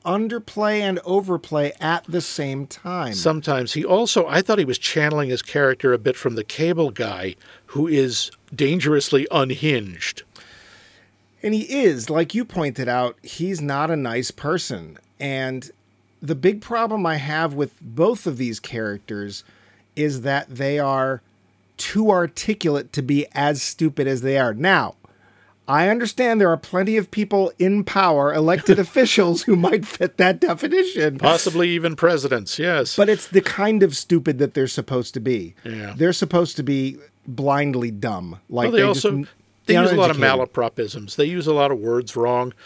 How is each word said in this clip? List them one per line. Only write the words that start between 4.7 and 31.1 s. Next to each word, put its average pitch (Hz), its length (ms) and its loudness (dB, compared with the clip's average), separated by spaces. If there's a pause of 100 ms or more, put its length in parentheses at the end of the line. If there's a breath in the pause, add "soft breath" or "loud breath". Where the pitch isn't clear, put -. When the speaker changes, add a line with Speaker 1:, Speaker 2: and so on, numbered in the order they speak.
Speaker 2:
channeling 147 520 -2
his 123 120 -4
character 131 520 2
a 120 40 2
bit 120 200 0
from 120 180 -4
the 110 80 -4
Cable 160 480 -2
Guy, 98 440 -6 (320 loud breath)
who 147 200 -2
is 135 440 0 (220)
dangerously 147 800 2
unhinged. 131 920 -2 (1160 loud breath)
Speaker 1:
And 214 120 -2
he 214 80 0
is. 196 480 0
Like 160 240 0
you 240 100 0
pointed 135 460 -4
out, 123 340 0
he's 175 380 -6
not 143 280 -2
a 165 60 0
nice 123 360 -2
person. 101 680 -6 (220)
And 131 500 -6 (520)
the 147 140 -4
big 196 260 0
problem 220 440 -2
I 160 120 0
have 151 360 -2
with 143 280 -4
both 160 460 0
of 135 100 -4
these 117 220 -4
characters 104 840 -8 (520 soft breath)
is 147 260 -2
that 139 280 -2
they 139 300 -4
are 135 420 -2 (560)
too 214 320 0
articulate 175 840 0
to 143 80 -4
be 143 320 0
as 143 280 0
stupid 147 460 -2
as 131 140 -2
they 135 160 0
are. 123 160 2
Now, 143 420 0 (720 soft breath)
I 156 220 2
understand 233 500 0
there 190 100 6
are 165 80 2
plenty 196 380 -2
of 208 160 -2
people 202 480 0
in 196 240 2
power, 156 500 2
elected 160 460 4
<laughs> 185 60 2
officials, 185 580 2
who 208 120 4
might 175 300 2
fit - 320 -4
that 185 220 4
definition. 311 800 0